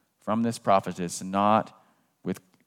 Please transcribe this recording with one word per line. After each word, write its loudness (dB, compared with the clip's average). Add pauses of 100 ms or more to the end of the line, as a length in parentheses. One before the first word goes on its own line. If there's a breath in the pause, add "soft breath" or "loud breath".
(200)
from -2
this -4
prophetess 0
not 0 (460 soft breath)
with -8 (260)